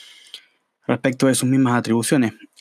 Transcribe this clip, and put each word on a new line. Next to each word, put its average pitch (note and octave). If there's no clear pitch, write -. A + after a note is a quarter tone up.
respecto B2+
de C3
sus B2+
mismas C3
atribuciones. A#2